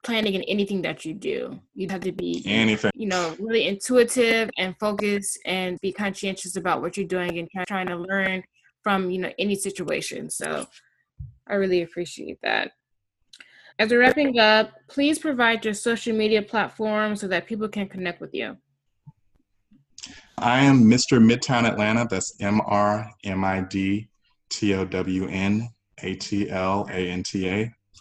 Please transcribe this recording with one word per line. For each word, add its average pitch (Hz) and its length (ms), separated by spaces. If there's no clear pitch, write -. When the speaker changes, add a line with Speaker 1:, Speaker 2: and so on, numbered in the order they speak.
Speaker 1:
planning 220 320
in 185 80
anything 202 400
that 156 220
you 160 80
do. 135 460
You 185 160
have 185 120
to 185 100
be, - 340
Speaker 2:
Anything. 107 480
Speaker 1:
you - 140
know, 175 320
really 220 280
intuitive 226 880
and 185 220
focused 208 640
and 180 360
be 190 100
conscientious 190 640
about 175 260
what 175 160
you're 190 100
doing 175 320
and 165 100
try-, 185 160
trying 185 220
to 175 80
learn 185 480
from, 190 260
you 185 100
know, 180 200
any 196 160
situation. 185 760
So - 380
I 202 80
really 185 260
appreciate - 640
that. 55 280
As 220 120
we're 240 100
wrapping 262 400
up, 214 320
please 302 320
provide 233 460
your 214 80
social 226 420
media 214 260
platform 214 760
so 202 120
that 175 200
people 214 200
can 202 220
connect 180 320
with - 120
you. - 240
Speaker 2:
I 123 220
am 135 280
Mister 123 320
Midtown 117 480
Atlanta. 110 420
That's - 300
M 104 260
R 104 440
M 98 200
I 95 180
D 98 460
T 101 260
O 95 100
W 92 420
N 101 400
A 95 120
T 101 340
L 98 400
A 92 200
N 90 140
T 95 260
A 107 200